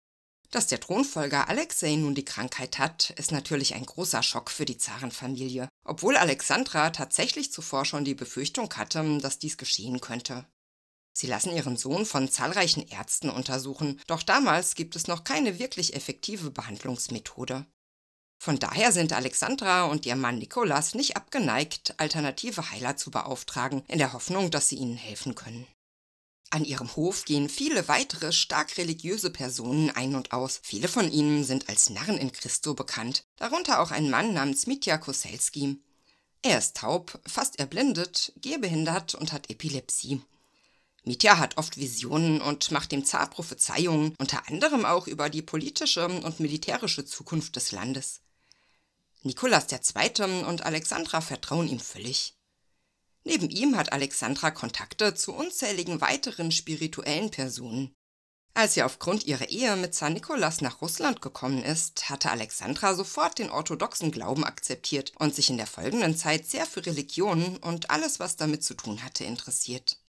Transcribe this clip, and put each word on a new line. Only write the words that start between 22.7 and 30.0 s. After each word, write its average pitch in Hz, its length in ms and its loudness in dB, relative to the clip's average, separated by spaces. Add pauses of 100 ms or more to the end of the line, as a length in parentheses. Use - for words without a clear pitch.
Heiler 123 240 -2
zu - 160 -8
beauftragen, 131 760 -2
in 127 100 -2
der 131 160 4
Hoffnung, 175 380 0
dass 147 180 4
sie 135 60 -2
ihnen 123 200 -2
helfen 117 400 -8
können. 117 320 -12 (800)
An 156 140 0
ihrem 131 320 -6
Hof 175 300 0
gehen 143 240 2
viele 269 400 0
weitere 165 420 2
stark - 460 0
religiöse 175 520 -2
Personen 131 600 0
ein 131 260 0